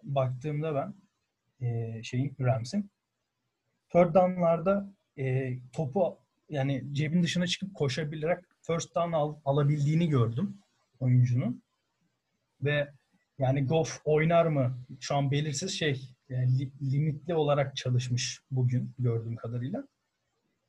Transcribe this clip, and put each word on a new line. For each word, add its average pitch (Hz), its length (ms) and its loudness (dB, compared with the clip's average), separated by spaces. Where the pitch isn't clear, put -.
baktığımda 139 720 -2
ben, 165 180 -4
e, 113 360 -6
şeyin, 131 360 -4
Rams'in, 123 520 -2
third 175 240 4
down'larda, 180 800 2
e, 131 360 -2
topu 160 460 -2
yani 139 420 -2
cebin 156 320 2
dışına 175 240 0
çıkıp - 280 -6
koşabilerek 156 640 -2
first - 340 -4
down 170 160 0
al-, 151 240 0
alabildiğini 147 640 2
gördüm 127 480 2
oyuncunun. 127 640 2
Ve 143 300 0
yani 135 300 2
Goff 160 380 0
oynar 160 400 4
mı? 131 320 0
Şu - 160 -2
an 139 160 2
belirsiz 151 400 -2
şey, - 440 -2
yani 127 300 2
li-, 139 320 -4
limitli 156 440 -2
olarak 143 400 2
çalışmış 123 680 -2
bugün 127 480 0
gördüğüm 113 360 -2
kadarıyla. 123 520 -8